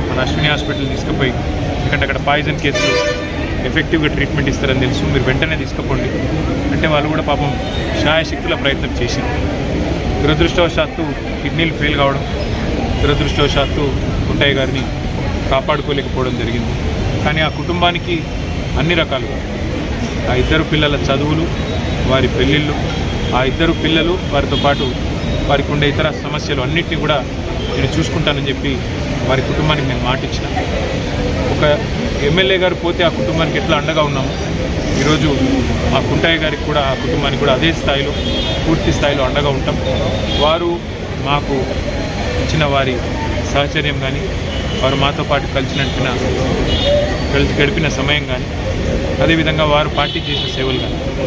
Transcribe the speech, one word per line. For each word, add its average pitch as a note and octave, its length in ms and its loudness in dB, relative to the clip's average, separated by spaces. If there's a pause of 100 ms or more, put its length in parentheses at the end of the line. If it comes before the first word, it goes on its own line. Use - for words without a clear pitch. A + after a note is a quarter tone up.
మన A#2 160 -2
అశ్విని C3 260 2
హాస్పిటల్ C#3 420 -2
తీసుకుపోయి C3 400 0 (440)
ఎందుకంటే - 280 0
అక్కడ C3+ 140 -2 (100)
పాయిజన్ D3 340 2
కేసులు C#3 300 2 (760)
ఎఫెక్టివ్గా D3+ 480 0
ట్రీట్మెంట్ C#3+ 360 0
ఇస్తారని C3 340 0
తెలుసు, B2+ 180 0 (100)
మీరు B2 160 2
వెంటనే D#3 320 0
తీసుకుపోండి C3 480 -2 (640)
అంటే - 200 2
వాళ్ళు D3 200 2
కూడా C#3+ 160 0
పాపం C#3+ 220 0 (500)
శాయశక్తుల D#3+ 600 0
ప్రయత్నం C3+ 360 0
చేసింది. - 320 -2 (920)
దురదృష్టవశాత్తు D#3+ 840 2 (380)
కిడ్నీలు D3+ 380 -2
ఫెయిల్ D3 220 0
కావడం, C#3 220 2 (800)
దురదృష్టవశాత్తు C#3+ 840 2 (420)
కుంటయ్య C#3+ 320 2
గారిని C3+ 240 0 (680)
కాపాడుకోలేకపోవడం C3+ 920 0
జరిగింది. A#2 320 -2 (520)
కానీ D3+ 220 2
ఆ - 20 -2 (100)
కుటుంబానికి F3 560 0 (640)
అన్ని E3 220 2
రకాలుగా C3 360 -2 (920)
ఆ B2 120 2
ఇద్దరు D#3 300 2
పిల్లల D3 240 2 (120)
చదువులు, D3 380 2 (680)
వారి C3 160 4 (100)
పెళ్ళిళ్ళు, C3+ 380 2 (600)
ఆ B2+ 40 4 (100)
ఇద్దరు E3 220 2 (100)
పిల్లలు D#3+ 300 2 (200)
వారితో C#3 320 2
పాటు C#3+ 200 2 (640)
వారికి C#3 240 2
ఉండే D3 200 4
ఇతర D3+ 140 2 (180)
సమస్యలు D3 400 -2
అన్నిటినీ D#3+ 380 0
కూడా D3+ 140 2 (580)
నేను C3+ 200 0
చూసుకుంటానని D3+ 540 0
చెప్పి C#3 220 -2 (560)
వారి C3 220 2
కుటుంబానికి C#3+ 420 0
నేను A#2+ 180 -2
మాట C3 180 0
ఇచ్చిన. - 180 -4 (1080)
ఒక D#3 100 2 (640)
ఎమ్మెల్యే F#3+ 360 4
గారు F3+ 200 2
పోతే E3+ 240 0
ఆ - 100 2
కుటుంబానికి D#3+ 440 0
ఎట్లా D#3+ 200 2
అండగా D#3 280 2
ఉన్నామో C3+ 240 0 (680)
ఈరోజు D3+ 280 2 (600)
మా C#3+ 80 2 (100)
కుంటయ్య E3 340 2
గారికి D3+ 260 -2
కూడా, D3 120 2 (100)
ఆ - 20 0 (100)
కుటుంబానికి C#3 400 0
కూడా C#3 160 4
అదే D#3+ 100 4 (120)
స్థాయిలో, C#3 300 0 (540)
పూర్తి D#3+ 320 2
స్థాయిలో C#3+ 300 2
అండగా C#3+ 300 2
ఉంటాం. C#3 200 0 (680)
వారు E3+ 280 2 (560)
మాకు C#3 280 0 (880)
ఇచ్చిన D3+ 200 2 (120)
వారి C3 200 2 (580)
సహచర్యం D3 520 0
కానీ, C3+ 160 -2 (600)
వారు C3+ 220 2
మాతో C#3+ 280 0
పాటు C#3 240 0
కలిసి C3+ 240 -2
నడిపిన, C3+ 280 0 (1300)
కలిసి C#3 260 2
గడిపిన C#3+ 300 2 (100)
సమయం C#3+ 320 0
కానీ, B2+ 160 -4 (760)
అదేవిధంగా D#3 500 2
వారు D3 160 4 (100)
పార్టీ D3 200 0 (100)
చేసిన C#3 260 -2
సేవలు C3 300 0
కానీ, C3 120 -2 (300)